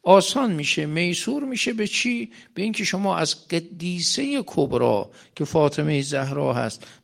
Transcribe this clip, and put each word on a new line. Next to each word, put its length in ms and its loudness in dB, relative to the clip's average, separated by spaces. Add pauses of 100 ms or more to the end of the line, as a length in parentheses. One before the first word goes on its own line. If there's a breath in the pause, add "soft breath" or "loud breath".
آسان 480 6
می‌شه، 340 -2
میسور 580 -2
می‌شه. 300 -4
به 140 -2
چی؟ 420 -2 (240 loud breath)
به 80 -6
اینکه 220 -2
شما 340 0
از 300 -2
قدیسه 960 -2
کبرا 680 0 (240 loud breath)
که 100 -4
فاطمه 560 2
زهرا 520 -2
هست، 340 -4 (160 loud breath)